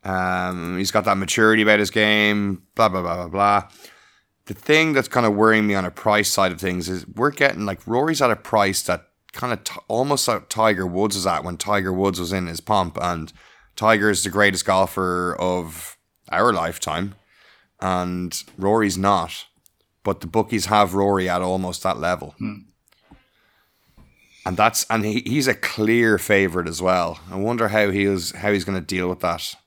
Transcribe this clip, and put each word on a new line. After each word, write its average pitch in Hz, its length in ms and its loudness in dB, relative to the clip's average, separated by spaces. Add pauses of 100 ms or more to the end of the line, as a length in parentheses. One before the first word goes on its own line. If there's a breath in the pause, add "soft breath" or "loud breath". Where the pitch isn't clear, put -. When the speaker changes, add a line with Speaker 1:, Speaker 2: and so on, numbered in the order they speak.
Speaker 1:
Um, 92 720 -4
he's 95 120 -2
got 104 160 2
that 98 100 2
maturity 110 460 4
about 107 180 6
his 101 100 0
game, 104 720 2 (120)
blah, 113 140 4
blah, 92 140 -2
blah, 87 140 -2
blah, 87 120 -8
blah. 101 400 0 (800 loud breath)
The - 80 -12
thing 156 380 2
that's 135 160 0
kinda 120 220 2
worrying 107 360 4
me 101 80 0
on 95 120 -2
a 87 40 -6
price 104 400 0
side 92 220 0
of 87 80 -10
things 90 300 -4
is 90 180 -8
we're 135 220 -2
getting, 139 340 -2
like, 98 220 -8
Rory's 139 340 -2
at 127 100 2
a 107 60 0
price 98 460 0
that 87 260 -4 (240)
kinda 123 240 -6
t-, - 160 -12 (160)
almost 131 400 0
like 107 220 -4
Tiger 107 360 2
Woods 98 300 0
is 95 100 -4
at 78 180 -2
when 87 120 -8
Tiger 98 380 -2
Woods 92 260 0
was 85 100 -4
in 92 160 -2
his 82 140 -8
pomp, 92 400 -2
and 85 320 -6 (420 soft breath)
Tiger 107 360 4
is 92 120 0
the 101 60 -4
greatest 98 380 2
golfer 92 760 0
of 87 560 -4 (340)
our 107 220 2
lifetime, 85 600 -4 (680 soft breath)
and 90 640 -4 (140)
Rory's 101 400 2
not, 95 480 0 (560)
but 98 180 -4
the - 60 -12
bookies 101 400 -2
have 101 260 4
Rory 98 340 0
at 90 140 0
almost 92 420 -4
that 95 160 -2
level. 87 400 -4
Speaker 2:
Hmm. - 160 -8 (1900 soft breath)
Speaker 1:
And 92 140 -6
that's, 113 320 2
and 110 160 0
he, 107 180 -2
he's 131 240 -2
a 120 60 2
clear 110 640 2
favourite 90 500 0
as 82 140 -8
well. 87 360 0 (120)
I 92 60 -8
wonder 113 320 -2
how 104 200 2
he 98 160 0
is, 95 280 0
how 104 200 -2
he's 92 140 0
gonna 95 160 -4
deal 90 260 -4
with 92 120 -6
that. 85 340 -4 (120)